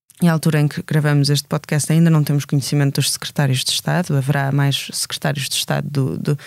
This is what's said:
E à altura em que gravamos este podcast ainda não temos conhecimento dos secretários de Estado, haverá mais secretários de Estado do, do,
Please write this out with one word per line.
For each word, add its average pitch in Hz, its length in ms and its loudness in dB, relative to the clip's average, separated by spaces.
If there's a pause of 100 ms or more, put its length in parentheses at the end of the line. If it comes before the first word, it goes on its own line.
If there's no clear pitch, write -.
(220)
E 175 40 6
à 165 60 4
altura 151 280 2
em 147 60 4
que - 160 -6
gravamos 147 480 2
este 143 160 0
podcast 151 460 -2
ainda 165 180 6
não 151 140 4
temos 143 200 0
conhecimento 139 520 0
dos - 160 0
secretários 131 500 -2
de - 80 -6
Estado, 156 460 -2
haverá 139 340 0
mais 139 420 0
secretários - 560 -6
de - 60 -6
Estado 143 340 -4
do, 135 300 -2
do, 147 280 -2